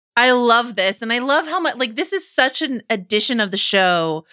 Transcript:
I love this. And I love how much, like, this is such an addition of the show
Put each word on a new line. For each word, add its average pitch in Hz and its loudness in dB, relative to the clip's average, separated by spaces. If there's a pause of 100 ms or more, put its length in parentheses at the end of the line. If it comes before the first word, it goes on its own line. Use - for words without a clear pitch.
(160)
I 247 4
love 240 2
this. 190 -2
And 226 -4
I 240 0
love 285 0
how 320 -4
much, 320 -2
like, 233 -4
this 320 -4
is 381 -4
such 269 0
an 262 -6
addition 214 -2
of 202 -2
the 190 -6
show 175 2